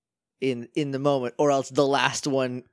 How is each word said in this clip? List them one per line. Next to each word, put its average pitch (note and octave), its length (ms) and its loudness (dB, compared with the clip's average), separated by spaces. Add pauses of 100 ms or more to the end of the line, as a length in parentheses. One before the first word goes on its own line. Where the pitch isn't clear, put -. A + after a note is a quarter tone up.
(400)
in, B2 360 -4
in C#3+ 160 -2
the C3+ 80 -4
moment, C3+ 400 0
or D3 100 4
else C#3 200 0
the C#3 180 2
last C#3 400 0
one B2+ 460 -2